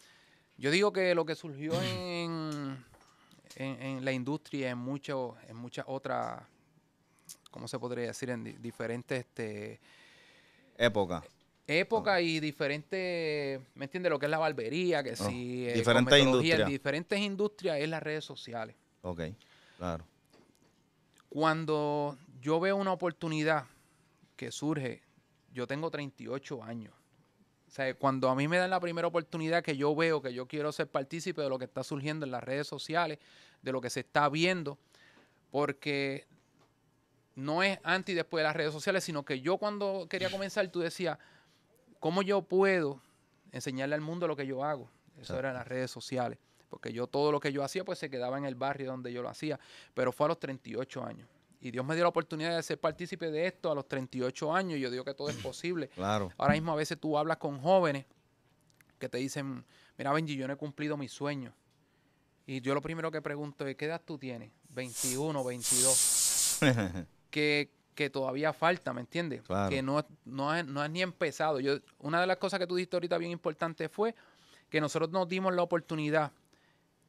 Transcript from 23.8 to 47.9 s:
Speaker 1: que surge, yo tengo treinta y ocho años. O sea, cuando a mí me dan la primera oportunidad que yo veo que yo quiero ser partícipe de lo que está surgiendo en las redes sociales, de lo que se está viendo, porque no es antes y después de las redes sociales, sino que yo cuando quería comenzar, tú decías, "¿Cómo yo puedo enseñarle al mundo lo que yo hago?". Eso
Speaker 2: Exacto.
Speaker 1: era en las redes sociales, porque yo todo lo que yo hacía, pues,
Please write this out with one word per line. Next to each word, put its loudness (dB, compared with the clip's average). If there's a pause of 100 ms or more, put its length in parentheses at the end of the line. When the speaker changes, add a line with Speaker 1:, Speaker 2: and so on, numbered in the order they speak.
Speaker 1:
que -8
surge, -4 (500)
yo -4
tengo -4
treinta -8
y -10
ocho -8
años. -10 (760)
O -20
sea, -2
cuando 2
a 6
mí 2
me 2
dan 2
la 2
primera 0
oportunidad 0
que -2
yo 4
veo 4
que -4
yo -6
quiero -2
ser -2
partícipe -4
de 0
lo 0
que -8
está -6
surgiendo -4
en -6
las -4
redes -4
sociales, -2 (440)
de -6
lo 0
que -4
se -4
está 4
viendo, 0 (760)
porque -2 (1120)
no 0
es 4
antes 0
y 2
después 0
de 4
las 0
redes 0
sociales, 0
sino -4
que -2
yo 2
cuando -2
quería 0
comenzar, 0
tú -4
decías, -2 (840)
"¿Cómo 2
yo 4
puedo 4 (520)
enseñarle -2
al 2
mundo -4
lo 0
que -4
yo -2
hago?". -4 (220)
Eso -20
Speaker 2:
Exacto. -4
Speaker 1:
era -2
en -4
las -8
redes -2
sociales, -4 (300)
porque -10
yo -4
todo 2
lo 4
que -2
yo -2
hacía, -4
pues, -4